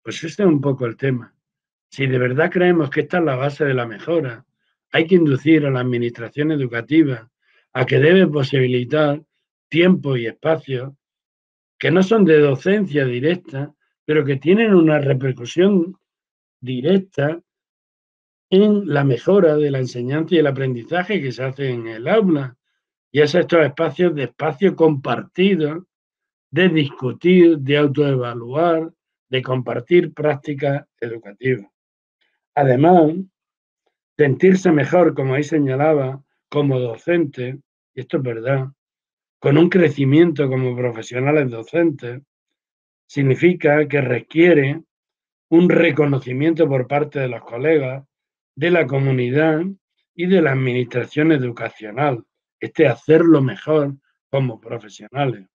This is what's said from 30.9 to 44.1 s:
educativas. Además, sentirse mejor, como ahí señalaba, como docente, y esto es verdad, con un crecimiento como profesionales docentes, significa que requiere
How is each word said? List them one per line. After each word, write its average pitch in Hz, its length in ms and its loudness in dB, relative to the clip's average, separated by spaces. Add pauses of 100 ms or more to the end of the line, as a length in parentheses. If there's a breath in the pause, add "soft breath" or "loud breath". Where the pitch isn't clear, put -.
educativas. 113 680 -8 (880)
Además, 151 580 4 (1040)
sentirse 180 540 2
mejor, 151 420 2
como 135 200 -4
ahí 143 100 -2
señalaba, 139 800 -2 (260)
como 143 300 -2
docente, 131 800 -4 (340)
y 127 80 -12
esto 139 160 -6
es 139 60 -4
verdad, 127 440 -4 (720)
con 143 180 2
un 170 120 6
crecimiento 151 800 2
como 127 280 -2
profesionales 123 760 -2
docentes, 131 720 -4 (840)
significa 147 840 2
que 143 140 -2
requiere 143 800 2 (680)